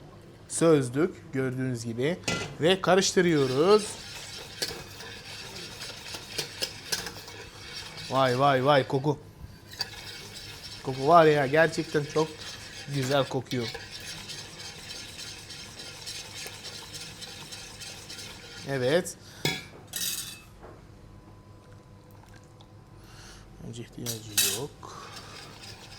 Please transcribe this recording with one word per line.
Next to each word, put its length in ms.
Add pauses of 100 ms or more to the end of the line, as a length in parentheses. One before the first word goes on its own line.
(480)
Sözdük 840
gördüğünüz 520
gibi. 340 (420)
Ve 200
karıştırıyoruz. 1040 (4000)
Vay 280
vay 260
vay 220
koku. 320 (1600)
Koku 260
var 180
ya, 200
gerçekten 580
çok 240 (680)
güzel 340
kokuyor. 400 (4000)
Evet. 480 (4000)
Bence 160
ihtiyacı 760
yok. 500 (880)